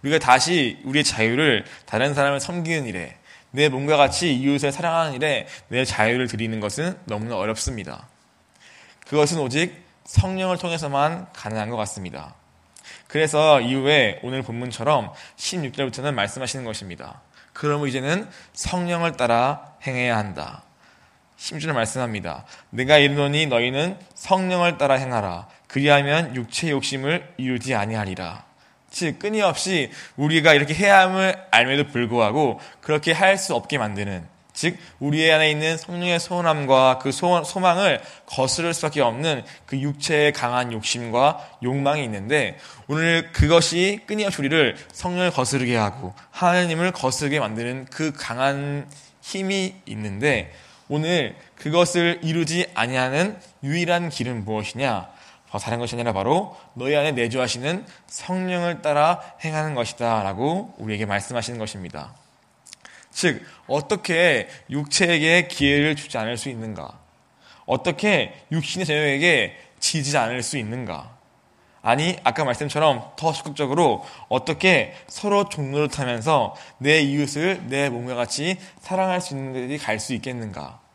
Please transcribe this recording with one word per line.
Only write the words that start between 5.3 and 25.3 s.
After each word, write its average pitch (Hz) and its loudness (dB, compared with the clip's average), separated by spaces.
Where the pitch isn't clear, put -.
내 127 0
자유를 120 2
드리는 110 -4
것은 143 -6
너무나 110 -6
어렵습니다. 104 -6
그것은 151 2
오직 147 -2
성령을 190 0
통해서만 160 -2
가능한 107 -6
것 120 -4
같습니다. 92 -8
그래서 151 6
이후에 131 2
오늘 131 -6
본문처럼 117 -2
십육 156 -6
절부터는 135 -4
말씀하시는 123 -4
것입니다. 95 -12
"그러므로 147 -2
이제는 135 -2
성령을 175 -2
따라 123 0
행해야 123 0
한다." 98 -6
십육 156 -10
절 160 -2
말씀합니다. 110 -4
"내가 131 4
이르노니 143 4
너희는 135 0
성령을 180 0
따라 139 4
행하라. 113 -4